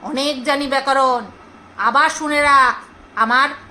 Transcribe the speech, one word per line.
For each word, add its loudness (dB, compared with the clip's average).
অনেক -4
জানি -2
ব্যাকরণ। 0
আবার 2
শুনে -4
রাখ, 4
আমার 2